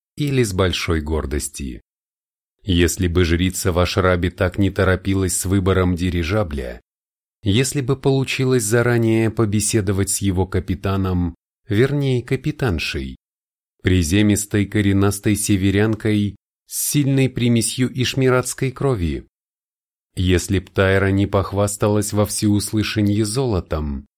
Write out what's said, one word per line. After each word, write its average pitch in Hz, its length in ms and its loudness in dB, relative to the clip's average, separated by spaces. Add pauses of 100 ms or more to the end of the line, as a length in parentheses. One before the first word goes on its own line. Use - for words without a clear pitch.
(160)
или 135 260 0
с 104 100 -2
большой 90 480 0
гордости. 71 800 -6 (840)
Если 87 460 2
бы 87 160 2
жрица 85 480 0
в 82 60 -2
Ашрабе 90 520 0
так - 280 -4
не 98 120 2
торопилась 95 680 0
с - 80 -4
выбором 92 500 2
дирижабля, 82 840 -4 (600)
если 131 380 0
бы 131 160 -2
получилось 131 680 0
заранее 113 680 2
побеседовать 101 800 0
с - 80 -4
его 95 280 0
капитаном, 92 880 -2 (320)
вернее 131 560 0
капитаншей, 87 960 -4 (680)
приземистой 98 840 2
коренастой 101 680 0
северянкой 104 1000 0 (300)
с - 240 -6
сильной 135 380 2
примесью 120 640 0
ишмиратской 127 800 0
крови, 90 560 -2 (880)
если 90 440 2
б 92 140 -10
Тайра 98 380 2
не 98 160 2
похвасталась 101 840 0
во 104 140 2
всеуслышание 104 1000 0
золотом, 87 840 -4 (120)